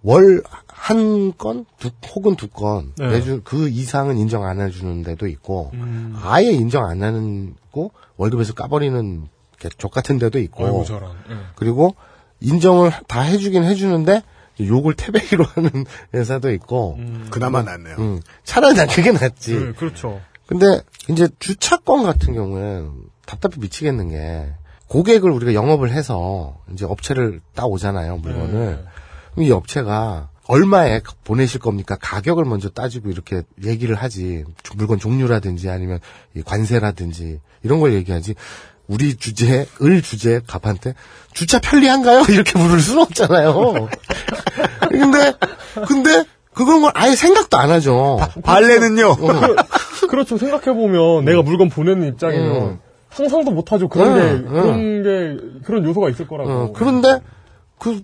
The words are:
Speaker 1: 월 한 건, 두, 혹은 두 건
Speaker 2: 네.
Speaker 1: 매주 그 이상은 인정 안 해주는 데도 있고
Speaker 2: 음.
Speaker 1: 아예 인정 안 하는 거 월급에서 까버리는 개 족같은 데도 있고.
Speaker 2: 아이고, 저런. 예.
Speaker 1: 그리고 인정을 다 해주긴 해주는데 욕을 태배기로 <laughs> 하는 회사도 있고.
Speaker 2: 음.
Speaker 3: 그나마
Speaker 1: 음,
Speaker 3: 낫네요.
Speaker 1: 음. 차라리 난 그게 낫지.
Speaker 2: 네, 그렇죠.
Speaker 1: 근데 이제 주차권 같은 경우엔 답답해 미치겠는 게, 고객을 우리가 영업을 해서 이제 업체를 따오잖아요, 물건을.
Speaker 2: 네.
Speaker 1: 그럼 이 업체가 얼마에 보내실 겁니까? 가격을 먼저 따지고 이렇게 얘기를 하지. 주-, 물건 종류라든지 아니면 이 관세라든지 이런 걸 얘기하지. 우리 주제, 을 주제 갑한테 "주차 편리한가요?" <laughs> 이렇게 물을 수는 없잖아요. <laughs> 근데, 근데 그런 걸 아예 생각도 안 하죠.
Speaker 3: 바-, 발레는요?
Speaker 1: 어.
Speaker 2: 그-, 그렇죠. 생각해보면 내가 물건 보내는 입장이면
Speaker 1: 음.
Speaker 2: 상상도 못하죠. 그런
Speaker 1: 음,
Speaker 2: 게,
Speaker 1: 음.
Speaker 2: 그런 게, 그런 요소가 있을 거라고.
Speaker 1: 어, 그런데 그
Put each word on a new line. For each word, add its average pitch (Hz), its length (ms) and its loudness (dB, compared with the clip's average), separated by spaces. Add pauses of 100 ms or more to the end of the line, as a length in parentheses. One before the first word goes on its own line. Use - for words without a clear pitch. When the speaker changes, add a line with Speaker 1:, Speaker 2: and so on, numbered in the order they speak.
Speaker 1:
월 175 400 6 (340)
한 214 600 0
건, 226 260 -8 (140)
두, 123 120 -8 (240)
혹은 196 220 0
두 107 120 -12
건 101 500 -4
Speaker 2:
네. 135 100 -4
Speaker 1:
매주 120 340 -2
그 147 280 -4
이상은 131 480 -4
인정 110 260 -2
안 95 160 -6
해주는 90 420 -6
데도 82 260 -8
있고 80 440 -10
Speaker 2:
음. 113 500 -10
Speaker 1:
아예 156 300 2
인정 120 320 0
안 87 180 -6
하는 104 520 -6 (180)
거 165 160 -8 (300)
월급에서 113 340 -2
까버리는 123 760 -4 (320)
개 82 200 -10
족같은 131 400 -4
데도 117 220 0
있고. 92 260 -6
Speaker 2:
아이고, 95 180 -2
저런. 98 280 -12 (180)
예. 113 60 -12 (200)
Speaker 1:
그리고 131 380 2 (460)
인정을 175 520 4 (160)
다 120 140 -2
해주긴 190 420 0
해주는데 190 580 2 (380)
욕을 127 340 2
태배기로 202 540 0
<laughs> - 60 -14
하는 135 320 -2 (260)
회사도 123 400 -4
있고. 98 460 -4
Speaker 2:
음. 120 320 -12
Speaker 3:
그나마 127 300 -2
Speaker 1:
음, 113 40 -2
Speaker 3:
낫네요. 87 340 -14
Speaker 1:
음. 104 220 -4 (220)
차라리 269 340 4
난 156 120 4
그게 180 220 2
낫지. 127 480 -2
Speaker 2:
네, 127 140 -6
그렇죠. 113 480 -10 (260)
Speaker 1:
근데 185 340 4 (280)
이제 165 200 2 (100)
주차권 269 640 -2
같은 139 320 0
경우엔 95 560 -8 (340)
답답해 180 320 -8
미치겠는 110 540 -6
게, 78 420 -10 (360)
고객을 185 420 4
우리가 120 240 0
영업을 131 380 2
해서 92 680 -6 (160)
이제 95 100 -10
업체를 104 560 -4 (140)
따오잖아요, 95 640 -4
물건을. 82 480 -6 (100)
Speaker 2:
네. 71 80 -14 (480)
Speaker 1:
그럼 160 140 -2
이 135 40 4
업체가 104 760 -2 (180)
얼마에 156 540 4 (240)
보내실 123 360 -2
겁니까? 101 400 -6
가격을 156 440 -2
먼저 104 240 -4
따지고 117 420 -8
이렇게 90 320 -8 (220)
얘기를 113 320 -4
하지. 92 480 -8 (180)
주-, - 140 -18
물건 107 220 -2
종류라든지 104 720 -2
아니면 90 280 -6 (380)
이 80 60 -10
관세라든지 87 1000 -4 (220)
이런 143 180 0
걸 139 140 4
얘기하지. 92 400 -4 (520)
우리 123 300 -2
주제, 120 500 0 (140)
을 165 220 4
주제 117 440 -2
갑한테 104 480 -6 (380)
"주차 175 260 0
편리한가요?" 262 680 6
<laughs> - 20 2
이렇게 196 300 4
물을 170 220 4
수는 220 220 2
없잖아요. 160 840 2 (480)
<laughs> - 540 -4
근데, 277 420 4 (560)
근데 294 360 4 (280)
그런 302 300 4
걸 302 120 4
아예 240 220 4
생각도 392 400 4
안 139 140 4
하죠. 139 500 2
Speaker 3:
바-, 160 220 -4
발레는요? 226 680 6
Speaker 1:
어. 139 80 6
Speaker 2:
그-, - 920 0
그렇죠. 254 300 0
생각해보면 214 840 2
내가 165 180 4
물건 175 260 4
보내는 170 400 0
입장이면 156 540 -2
Speaker 1:
음. 92 160 -6 (320)
Speaker 2:
상상도 277 400 0
못하죠. 180 380 -2
그런 196 240 4
Speaker 1:
음, - 60 2
Speaker 2:
게, 180 40 4
Speaker 1:
음. 135 260 0
Speaker 2:
그런 214 540 0
게, 151 600 -4
그런 202 200 -2
요소가 170 260 0
있을 143 180 -8
거라고. 143 220 -8
Speaker 1:
어, 120 220 -4
그런데 254 480 2 (580)
그 214 260 -6